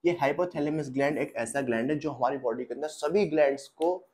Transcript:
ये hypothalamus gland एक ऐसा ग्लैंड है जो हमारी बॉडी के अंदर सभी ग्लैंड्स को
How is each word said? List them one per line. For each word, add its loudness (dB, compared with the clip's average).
ये 2
hypothalamus 0
gland -4
एक 0
ऐसा -2
ग्लैंड 0
है 0
जो -4
हमारी 0
बॉडी -2
के -8
अंदर -6
सभी 0
ग्लैंड्स 2
को -2